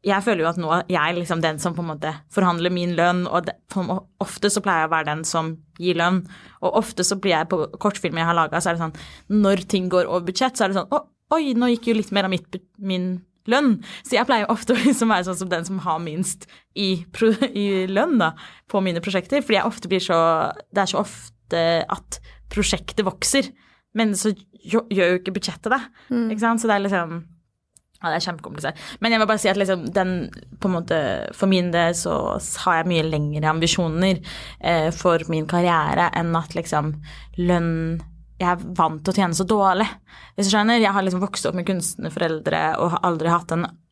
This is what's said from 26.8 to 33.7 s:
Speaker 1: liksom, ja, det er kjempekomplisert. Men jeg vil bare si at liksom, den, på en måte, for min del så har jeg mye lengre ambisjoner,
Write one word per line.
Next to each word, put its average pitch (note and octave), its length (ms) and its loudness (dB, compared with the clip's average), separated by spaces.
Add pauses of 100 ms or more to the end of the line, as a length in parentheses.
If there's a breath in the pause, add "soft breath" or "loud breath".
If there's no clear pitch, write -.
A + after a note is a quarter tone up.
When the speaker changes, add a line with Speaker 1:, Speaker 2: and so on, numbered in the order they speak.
Speaker 1:
liksom, E3+ 340 -4 (760)
ja, E3+ 80 -2
det D#3 60 0 (100)
er F3+ 60 -6
kjempekomplisert. D3+ 440 -8 (240 loud breath)
Men A3+ 120 2
jeg A3+ 80 4
vil G#3+ 60 4
bare G#3+ 120 2
si G#3 100 2
at F#3+ 80 2
liksom, F#3+ 360 0
den, F#3 380 0 (300)
på G3 80 0
en F#3 140 2
måte, C#3+ 520 -2
for - 120 0
min F3+ 240 2
del E3+ 240 2
så - 420 -2 (280)
har E3 180 2
jeg E3 40 -2
mye D#3+ 240 2
lengre D3+ 380 0
ambisjoner, E3 720 2 (400 loud breath)